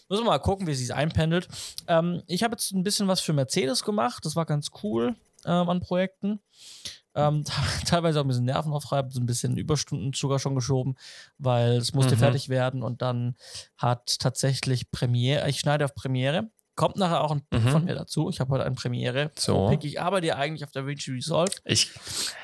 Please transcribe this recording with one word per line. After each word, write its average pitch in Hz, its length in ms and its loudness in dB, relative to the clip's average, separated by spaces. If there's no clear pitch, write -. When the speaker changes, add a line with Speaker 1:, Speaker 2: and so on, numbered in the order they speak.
Speaker 1:
müssen 208 160 0
wir 208 60 2
mal 147 80 4
gucken, 190 280 -2
wie 151 80 0
sich's 123 160 -4
einpendelt. 160 560 2
Ähm, 170 400 2
ich 180 160 -2
hab 226 100 2
jetzt - 200 -6
ein 190 100 0
bisschen 202 240 0
was 185 140 2
für - 120 0
Mercedes 175 500 2
gemacht, 226 420 -2
das 151 120 -4
war 165 100 0
ganz 147 240 -2
cool, 226 320 0
ähm, 175 240 2
an 180 120 0
Projekten. 190 600 -2
Ähm, 147 300 2
<laughs> - 0 -
te-, - 400 -2
teilweise 165 360 2
auch 139 40 2
ein 139 40 0
bisschen 123 160 2
nervenaufreibend, 143 680 -2
so 127 80 -2
ein 120 60 0
bisschen 123 300 0
Überstunden 139 580 -2
sogar 139 240 0
schon 139 160 -2
geschoben, 131 400 0
weil 120 400 4
es 120 160 -2
musste 131 200 4
Speaker 2:
Mhm. 110 60 4
Speaker 1:
fertig 139 280 4
werden 127 360 0
und 123 180 -4
dann 123 320 -2
hat - 440 0
tatsächlich 131 720 0
Premiere, 123 560 2
ich 135 120 0
schneide 147 240 2
auf 135 100 -2
Premiere, 139 540 -2
kommt - 200 0
nachher 170 260 2
auch 151 80 0
ein 147 120 -2
Pick 113 220 0
Speaker 2:
Mhm. 127 40 4
Speaker 1:
von 156 160 4
mir - 100 -2
dazu. - 360 -2
Ich - 100 -4
hab 127 80 -2
heute 135 160 2
ein 127 100 -2
Premiere. 123 640 -2
Speaker 2:
So. 98 320 2
Speaker 1:
Pick, 147 160 2
ich - 160 -6
arbeite 175 280 0
ja 110 80 0
eigentlich 147 280 -4
auf - 60 -12
der 135 120 -6
DaVinci 143 280 -6
Resolve. 156 420 0
Speaker 2:
Ich - 260 0